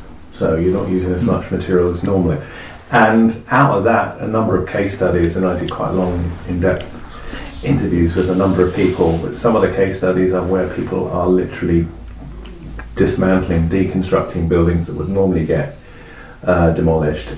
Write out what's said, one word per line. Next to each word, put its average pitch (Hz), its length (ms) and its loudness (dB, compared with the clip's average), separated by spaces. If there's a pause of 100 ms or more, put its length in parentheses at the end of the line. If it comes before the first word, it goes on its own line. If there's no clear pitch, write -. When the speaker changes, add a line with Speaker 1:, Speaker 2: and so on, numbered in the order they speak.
(320)
Speaker 1:
So 82 240 0
you're 90 200 2
not 95 120 -4
using 92 240 0
as 87 100 -2
Speaker 2:
Mm. 87 40 2
Speaker 1:
much 92 260 0
material 90 380 2
as 85 120 -4
normally. 90 360 2 (520)
And 113 500 4 (100)
out 127 280 4
of 95 60 0
that, 107 340 2
a - 80 -6
number 107 340 0
of 90 80 -4
case - 280 -2
studies, 87 400 2
and 92 100 0
I 90 100 0
did 85 140 -4
quite 85 220 -4
long, 87 380 0 (180)
in-depth 90 360 0 (800)
interviews 87 540 2
with 92 140 2
a 92 40 2
number 92 320 4
of - 80 -2
people, 87 480 2
but - 120 -6
some 117 220 0
of 104 60 4
the 92 100 4
case 98 260 0
studies 92 360 2
are 90 100 0
where 90 240 0
people - 420 -4
are 87 180 0
literally 87 580 2 (1080)
dismantling, 92 720 2
deconstructing 90 800 0
buildings 85 380 2
that 71 100 -8
would 80 120 -4
normally 95 360 2
get, 78 320 -2 (680)
uh, 87 260 4
demolished. 80 680 0